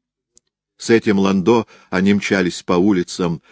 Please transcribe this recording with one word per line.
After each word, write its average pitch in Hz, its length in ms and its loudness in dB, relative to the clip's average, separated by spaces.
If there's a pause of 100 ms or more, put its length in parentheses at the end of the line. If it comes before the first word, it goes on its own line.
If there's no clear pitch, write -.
(760)
С - 140 -6
этим 110 300 2
ландо 98 480 0 (240)
они 98 240 2
мчались 95 480 -2
по 95 100 -4
улицам 90 800 -2